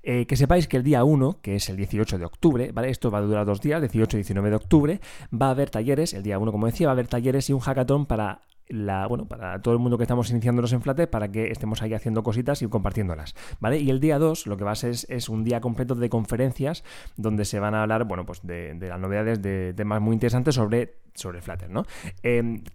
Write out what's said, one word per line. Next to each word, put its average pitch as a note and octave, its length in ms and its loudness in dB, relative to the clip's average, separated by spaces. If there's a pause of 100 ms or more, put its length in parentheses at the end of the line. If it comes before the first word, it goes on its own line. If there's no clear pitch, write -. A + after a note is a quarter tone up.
Eh, B2 240 0
que C#3 100 0
sepáis D3+ 320 6
que C3+ 100 0
el B2 60 2
día C3+ 200 6
uno, C#3+ 380 4
que G2+ 140 -4
es G2+ 140 -2
el F#2 80 -6
dieciocho G2+ 400 0
de E2+ 80 -4
octubre, B2+ 460 2
¿vale? B2 180 -2
Esto A#2+ 220 -2
va G#2 80 0
a - 20 0
durar G#2 240 2
dos G2+ 160 0
días, D3 200 0
dieciocho A2 360 2
y - 20 2
diecinueve G2+ 300 0
de G#2+ 60 2
octubre, D3+ 460 4 (320)
va B2+ 140 2
a C3+ 40 4
haber C#3 180 0
talleres, C3+ 440 0
el G2 100 -8
día G2+ 160 -2
uno, A2 120 0
como G#2 140 0
decía, A#2 220 2
va C3+ 40 4
a - 20 2
haber B2 140 0
talleres C3 420 0
y C#3 40 2
un C3+ 60 0
hackathon C3+ 460 0
para G#2+ 360 -2 (260)
la, G2+ 400 -2
bueno, A#2+ 200 -4
para F#2+ 340 -8
todo A#2 120 4
el A#2+ 60 4
mundo A#2+ 180 2
que A#2 60 2
estamos A#2+ 280 0
iniciándonos A#2+ 420 2
en A#2+ 80 0
Flutter, C#3+ 280 0
para G#2+ 220 -2
que A2 200 -2
estemos A2 300 -4
ahí A2 120 -2
haciendo A2 300 -2
cositas A#2+ 380 0
y A#2 60 -2
compartiéndolas, F#2+ 680 -2 (240)
¿vale? B2 200 0
Y C#3 100 2
el C3 100 2
día D3 200 4
dos D#3+ 280 2
lo G#2 100 -4
que G2 60 -6
va G2+ 80 0
a G#2+ 40 0
ser A#2+ 160 -4
es, A#2+ 180 -6
es A#2+ 200 -6
un A2 140 -2
día A#2 180 0
completo B2 340 -2
de A#2+ 140 -2
conferencias B2 760 -2 (340)
donde G#2+ 280 0
se G#2 140 -4
van G#2+ 160 0
a G#2+ 80 2
hablar, A2+ 220 2
bueno, F2+ 200 -6
pues E2+ 180 -12
de, E2+ 300 -10
de F2+ 160 -8
las F2 100 -8
novedades, G#2 420 0
de F#2+ 340 -2
temas G#2 260 0
muy A2 120 4
interesantes B2 420 2
sobre, A#2 400 0 (180)
sobre F2 280 -10
Flutter, E2+ 280 -10
¿no? A2+ 160 -4 (360)
Em, A#2 420 0 (100)